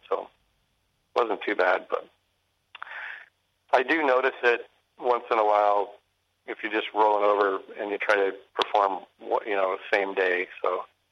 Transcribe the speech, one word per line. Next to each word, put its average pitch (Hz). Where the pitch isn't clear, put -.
so 95
it -
wasn't 107
too 104
bad, 90
but -
I 127
do 156
notice 131
it 120
once 120
in 120
a 110
while 104
if 117
you're 110
just 107
rolling 104
over 101
and 104
you 101
try -
to 98
perform, 98
you 101
know, 95
same 98
day. 92
So, 95